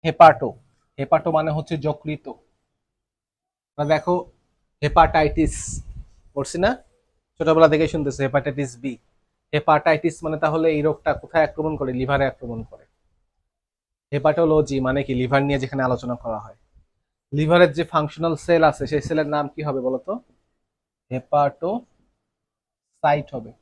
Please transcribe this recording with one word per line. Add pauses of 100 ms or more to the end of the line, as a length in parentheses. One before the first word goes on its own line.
হেপাটো, (500)
হেপাটো
মানে
হচ্ছে
যকৃত। (1400)
আমরা
দেখো (680)
হেপাটাইটিস (800)
পড়ছি
না, (680)
ছোটবেলা
থেকেই
শুনতেছি
হেপাটাইটিস (120)
বি। (600)
হেপাটাইটিস
মানে
তাহলে
এই
রোগটা
কোথায়
আক্রমণ
করে?
লিভারে
আক্রমণ
করে। (1300)
হেপাটোলজি (100)
মানে
কি?
লিভার
নিয়ে
যেখানে
আলোচনা
করা
হয়। (760)
লিভারের
যে
ফাংশনাল
সেল
আছে,
সেই
সেলের
নাম
কি
হবে
বলতো? (1000)
হেপাটোসাইট
হবে। (100)